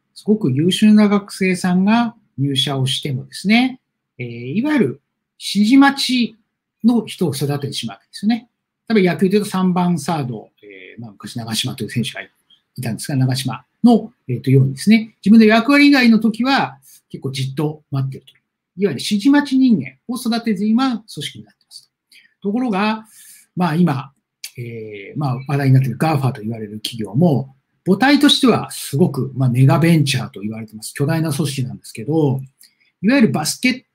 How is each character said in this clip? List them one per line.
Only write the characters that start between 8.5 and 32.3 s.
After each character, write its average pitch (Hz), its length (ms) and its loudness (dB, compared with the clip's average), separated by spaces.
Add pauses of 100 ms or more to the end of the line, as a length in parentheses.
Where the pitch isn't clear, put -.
例 220 140 2
え 180 60 4
ば 170 60 0
野 147 60 -8
球 190 100 2
で 208 80 2
い - 20 0
う 196 40 -2
と 202 60 -10
三 185 240 0
番 175 260 0
サ 165 180 -6
ー 139 80 -4
ド、 117 240 -12 (140)
え 95 340 -20
ー、 110 40 -16
ま 117 80 -18
あ、 - 20 -20
昔 104 260 -16
長 113 160 -10
嶋 107 220 -6
と - 80 -12
い 104 40 -8
う - 20 -12
選 127 140 -4
手 - 80 -10
が 98 100 -14
い 95 80 -18 (520)
た 113 100 -6
ん 104 40 -6
で - 40 -10
す - 80 -14
が、 151 80 -6
長 127 200 0
嶋 120 300 -8 (180)
の、 233 280 4 (160)
え 127 60 -6
ー、 110 80 -6
と - 80 -4
よ 135 120 6
う 135 40 4
に 135 80 -2
で 135 60 -14
す - 100 0
ね、 220 340 2
自 190 60 2
分 226 100 8
の 220 60 8
役 226 260 4
割 285 160 6
以 285 40 6
外 254 180 4
の 220 100 6
時 226 240 -2
は 247 360 -2 (300)
結 - 120 -16
構 135 100 -8
じ 135 200 -6
っ - 20 -10
と 151 380 -4
待 135 160 -4
っ - 20 -8
て 131 80 -12
る - 80 -20
と。 - 60 -20
い - 20 -20
わ - 40 -20 (400)
ゆ 196 100 0
る 160 60 -2
指 117 80 -8
示 214 280 0
待 285 180 4
ち 269 100 0
人 254 200 4
間 - 200 -8 (100)
を 240 100 -8
育 233 260 -4
て 220 120 -2
て 196 100 -4
今 240 240 2 (100)
組 - 80 -20
織 135 320 -12
に 107 60 -20
な - 60 -20
っ - 40 -20
て - 100 -20
ま - 60 -20
す - 200 -20 (500)
と。 196 80 -6
と 196 40 -2
こ 240 60 -2
ろ 254 100 -2
が、 214 360 -2 (500)
ま 175 140 0
あ 151 60 -2
今、 160 360 0 (460)
え 110 580 -14
ー、 135 40 -8
ま 143 120 -2
あ 131 160 -6
話 143 100 -2
題 139 100 0
に 131 60 6
な 131 60 8
っ 135 40 2
て 135 60 -4
い - 20 -4
る - 60 -10
ガ 160 180 0
ー 131 40 -2
フ 127 60 -2
ァ 107 60 0
と 104 100 -10
言 107 100 -8
わ 113 60 -10
れ 110 80 -10
る 104 140 -12
企 113 200 -10
業 101 160 -8
も、 143 400 0 (300)
母 185 120 2
体 277 220 4
と 285 100 4
し - 100 2
て 269 80 2
は 165 240 2
す - 260 -8
ご 156 120 2
く、 131 260 -6
ま 131 100 0
あ、 127 40 2
メ 127 160 4
ガ 139 140 6
ベ 170 160 4
ン 151 80 4
チ 131 140 -2
ャ 107 80 -8
ー - 60 -14
と 98 100 -16
言 107 100 -8
わ 110 80 -10
れ 110 80 -14
て - 80 -20
ま 107 80 -18
す。 - 100 -14
巨 143 120 -4
大 160 160 -2
な 160 100 -2
組 135 160 -2
織 127 200 -6
な - 60 -10
ん 98 40 -12
で - 80 -20
す - 80 -20
け 110 100 -12
ど、 143 380 0 (600)